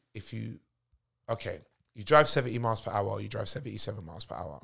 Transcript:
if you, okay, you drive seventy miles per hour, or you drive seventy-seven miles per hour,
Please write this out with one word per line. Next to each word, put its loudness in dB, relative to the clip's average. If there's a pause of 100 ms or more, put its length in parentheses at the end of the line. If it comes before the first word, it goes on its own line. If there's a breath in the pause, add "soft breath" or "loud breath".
(140)
if -12
you, -8 (720)
okay, -4 (340)
you -10
drive 8
seventy 2
miles 0
per -6
hour, 2
or -2
you -6
drive -4
seventy-seven -4
miles -10
per -10
hour, -8